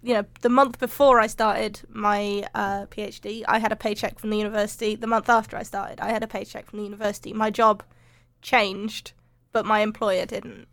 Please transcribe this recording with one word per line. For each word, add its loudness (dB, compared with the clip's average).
You 2
know, 0
the 4
month 4
before 6
I 4
started -2
my, -2
uh, -4
P -10
H -10
D, -8
I 4
had 0
a -4
paycheck -4
from -6
the 0
university. -2
The -8
month 0
after 2
I -8
started, -8
I -4
had 0
a -6
paycheck -12
from -12
the -8
university. -6
My 0
job 4
changed, -2
but 0
my 4
employer 0
didn't. -12